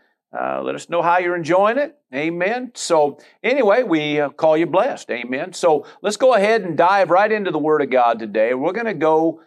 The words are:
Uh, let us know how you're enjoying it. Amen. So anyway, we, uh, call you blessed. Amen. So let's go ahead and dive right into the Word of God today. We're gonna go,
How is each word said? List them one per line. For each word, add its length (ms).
Uh, 240
let 140
us 140
know 120
how 160
you're 180
enjoying 420
it. 200
Amen. 600
So 440
anyway, 420
we, 360
uh, 80
call 300
you 80
blessed. 440
Amen. 440
So 320
let's 160
go 160
ahead 300
and 140
dive 320
right 220
into 200
the 80
Word 220
of 80
God 300
today. 340
We're 200
gonna 200
go, 540